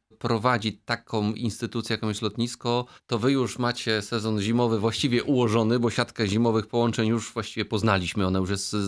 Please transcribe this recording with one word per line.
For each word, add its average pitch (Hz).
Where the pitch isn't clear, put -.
prowadzi 113
taką 110
instytucję, 113
jaką 110
jest 104
lotnisko, 120
to 117
wy 127
już 127
macie 117
sezon 110
zimowy 113
właściwie 117
ułożony, 117
bo 117
siatkę 113
zimowych 110
połączeń 117
już 113
właściwie 110
poznaliśmy, 98
ona 92
już 92
jest 98